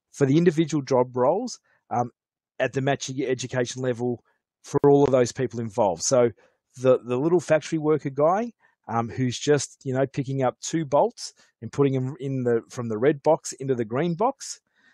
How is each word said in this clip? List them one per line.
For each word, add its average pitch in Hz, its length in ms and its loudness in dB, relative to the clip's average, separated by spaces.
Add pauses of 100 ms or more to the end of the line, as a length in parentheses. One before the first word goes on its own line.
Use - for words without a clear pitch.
(120)
for - 140 0
the 135 120 4
individual 160 440 2
job 127 340 0
roles, 165 440 0 (320)
um, 120 180 -2 (500)
at 127 140 -2
the 135 80 -2
matching 135 400 -2
education 127 600 -4
level 123 420 -4 (400)
for - 160 -4 (100)
all 143 140 6
of 135 80 2
those 127 200 2
people 120 280 -6
involved. 104 420 -2
So 123 280 4 (480)
the, 127 280 4
the 123 120 -2
little 165 220 2
factory 156 380 0
worker 151 320 0
guy, 175 420 0 (360)
um, 117 220 -2
who's 123 280 -4
just, - 460 0
you 131 100 -6
know, 135 180 0
picking 135 300 -6
up 123 200 -2
two 165 220 -4
bolts 156 500 0 (280)
and 143 100 -12
putting 139 220 2
them 131 260 -4
in 135 240 -4
the, 120 260 0
from 120 200 -8
the 107 80 -4
red 139 240 0
box - 320 0
into 135 220 -4
the 117 100 -2
green 151 300 -2
box, - 460 -4 (320)